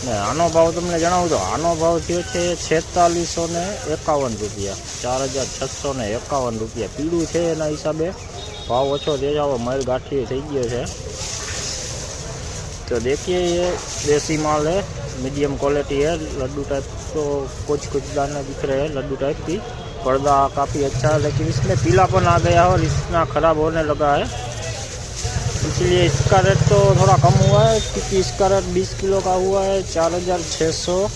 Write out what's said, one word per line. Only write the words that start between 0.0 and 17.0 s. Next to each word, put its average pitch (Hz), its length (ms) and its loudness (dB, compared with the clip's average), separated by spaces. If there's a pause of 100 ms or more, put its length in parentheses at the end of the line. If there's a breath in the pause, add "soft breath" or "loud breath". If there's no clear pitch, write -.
ને 123 80 -4 (140)
આનો 151 180 0 (100)
ભાવ 165 220 6
તમને 175 260 -2
જણાવું 175 300 2
તો 120 60 4 (100)
આનો 151 220 0 (100)
ભાવ 165 160 2 (100)
થયો 175 160 0 (100)
છે 175 100 0 (240)
છેતાલીસો 170 760 2 (100)
ને 170 100 -2 (300)
એકાવન 139 480 0
રૂપિયા, 98 380 -6 (220)
ચાર 127 180 -2 (120)
હજાર 131 240 -4
છસો 139 420 -6
ને 117 60 -4 (140)
એકાવન 127 440 -2
રૂપિયા. 110 340 -6
પીળું 160 360 -2
છે 165 80 0 (120)
એના 156 220 -2
હિસાબે 156 340 -4 (600)
ભાવ 127 260 2
ઓછો 147 260 -2
થયો 143 140 0
છે, 147 100 0
આવો 139 120 0 (100)
મર 135 140 -2 (100)
ગાંઠિયો 127 400 -2
થઈ 135 220 -4
ગયો 127 200 -2
છે. 120 100 -4 (2000)
તો 123 60 -2 (120)
દેખીએ 180 340 0 (240)
એ 180 40 0 (400)
દેશી 147 360 2
માલ 151 280 2
હે. 196 60 2 (440)
मीडियम 139 340 -2
क्वालिटी 143 440 0
है, 151 120 2 (240)
लड्डू 139 280 -4
टाइप 139 200 -4 (240)